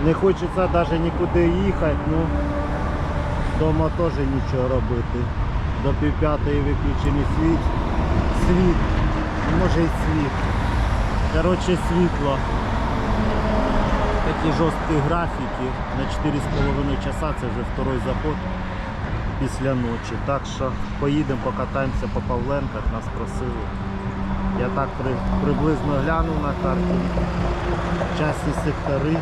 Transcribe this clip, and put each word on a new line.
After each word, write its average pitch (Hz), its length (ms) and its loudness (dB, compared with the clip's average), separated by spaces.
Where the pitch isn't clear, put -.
Не 160 80 6
хочеться 185 540 2
даже 165 320 2
нікуди 170 480 2
їхати, 175 480 2
ну, 160 60 2
вдома 156 420 2
теж 165 160 0
нічого 127 320 0
робити. 120 520 0
До 139 60 2
пів 147 300 2
п'ятої 147 400 2
виключений 139 680 2
світ. 160 240 2
Світ. 180 300 4
Може, 170 240 4
і 165 60 2
світ. 151 300 0
Коротше, 175 440 2
світло. 160 500 2
Такі 156 320 0
жорсткі 160 380 0
графіки. 151 600 -2
На 135 140 -2
чотири 143 280 0
з 143 180 -2
половиною 139 480 0
часа 147 340 -2
це 131 80 -4
вже 113 140 -2
второй 131 240 0
заход 143 300 -2
після 131 340 0
ночі. 117 400 -2
Так 139 160 0
що 131 160 -2
поїдемо, 143 440 0
покатаємося 131 720 -2
по - 80 -2
Павленках, 127 640 -2
нас 107 120 -4
просили. 117 460 -4
Я 123 160 0
так 135 120 0
при-, 127 280 -2
приблизно 147 500 2
глянув 160 380 0
на 143 120 -2
карті. 180 320 0
Часті 151 320 0
сектори. 143 560 0